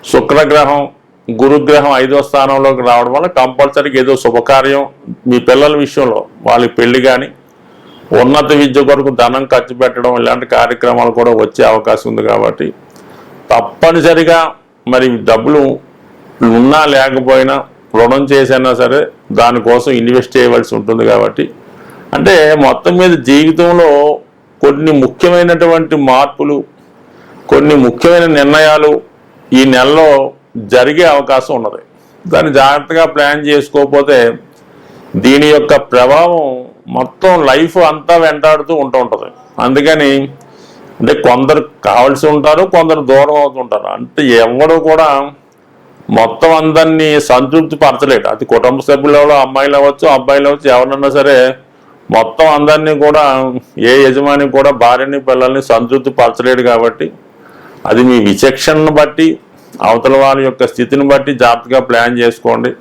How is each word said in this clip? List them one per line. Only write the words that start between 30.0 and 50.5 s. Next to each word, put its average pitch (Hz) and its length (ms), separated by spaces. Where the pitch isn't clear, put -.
జరిగే 147 300
అవకాశం 135 440
ఉన్నది. 110 240
దాన్ని 156 280
జాగ్రత్తగా 147 440
ప్లాన్ 147 340
చేసుకోకపోతే 143 720
దీని 143 300
యొక్క 147 180
ప్రభావం 151 480
మొత్తం 131 360
లైఫ్ 156 260
అంతా 156 240
వెంటాడుతూ 151 480
ఉంటూ 131 220
ఉంటది. 110 240
అందుకని 147 460
అంటే - 160
కొందరు 135 360
కావాల్సి 131 480
ఉంటారు, 151 280
కొందరు 160 260
దూరం 143 320
అవుతుంటారు. 127 540
అంటే 123 260
ఎవడు 143 320
కూడా 156 200
మొత్తం 113 320
అందరినీ 160 480
సంతృప్తి 139 540
పరచలేడు. 127 480
అది 107 120
కుటుంబ 127 340
సభ్యులలో 147 560
అమ్మాయిలు 139 360
అవ్వచ్చు, 143 260
అబ్బాయిలు 139 340